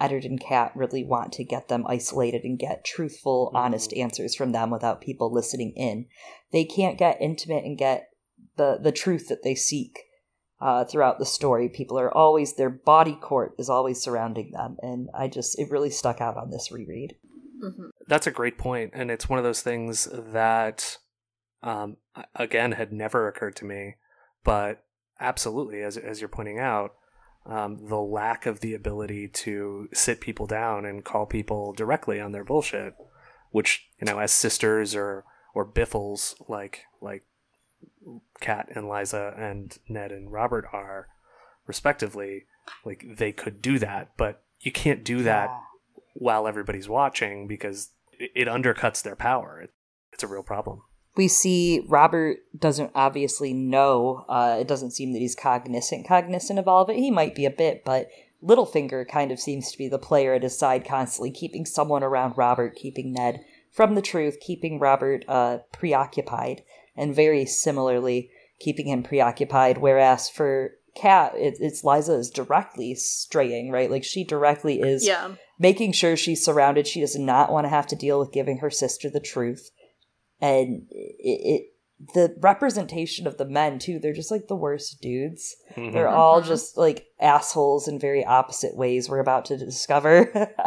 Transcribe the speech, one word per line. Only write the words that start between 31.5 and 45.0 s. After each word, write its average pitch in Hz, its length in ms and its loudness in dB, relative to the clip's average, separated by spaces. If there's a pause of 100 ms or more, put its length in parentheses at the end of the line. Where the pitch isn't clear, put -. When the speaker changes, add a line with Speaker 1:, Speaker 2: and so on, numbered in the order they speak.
Speaker 2:
directly 110 460 -2
on 104 120 -10
their 101 120 -10
bullshit, 101 520 -4 (560)
which, - 360 0 (120)
you - 60 -4
know, 104 140 0
as 104 120 0
sisters 107 640 2
or, 101 280 -6 (300)
or 104 120 -2
biffles 104 680 -4 (160)
like, 101 320 -10 (200)
like 101 220 -14 (1160)
Kat 104 340 -6
and 104 140 -10
Liza 101 480 -6
and 101 400 -12 (100)
Ned 101 240 -10
and 98 200 -16
Robert 110 420 -4
are, 98 340 -12 (600)
respectively, 101 800 -6 (380)
like, 101 220 -14 (120)
they 107 140 -2
could 104 300 -12
do 131 180 2
that, 98 380 -6
but 107 260 -2 (160)
you 131 120 -8
can't 139 320 -2